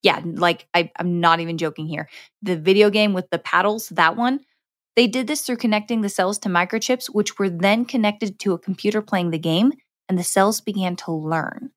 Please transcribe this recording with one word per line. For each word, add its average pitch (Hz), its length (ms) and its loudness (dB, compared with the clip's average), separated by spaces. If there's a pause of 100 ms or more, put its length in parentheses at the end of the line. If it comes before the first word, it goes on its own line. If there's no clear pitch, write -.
Yeah, - 220 4
like, 170 500 0
I, 170 220 0
I'm 175 240 -2
not 170 200 4
even 165 180 -4
joking 156 280 -6
here. 160 220 -8 (340)
The 185 140 0
video 196 340 4
game 208 220 2
with 185 180 -4
the 170 80 -4
paddles, 208 520 0
that 165 260 2
one, 254 240 0 (560)
they 240 100 6
did 240 200 -2
this 302 160 -4
through 240 160 -4
connecting 214 420 0
the 202 80 -2
cells 196 320 -2
to - 80 -6
microchips, 214 580 0
which - 320 -2
were 196 120 0
then 196 340 2
connected 208 560 -2
to 196 140 0
a 170 40 -4
computer 208 440 -2
playing 180 280 -2
the 160 80 -2
game, 170 340 2 (360)
and 185 100 0
the 175 60 -4
cells 202 360 2
began 185 360 -4
to - 160 -8
learn. 156 640 -6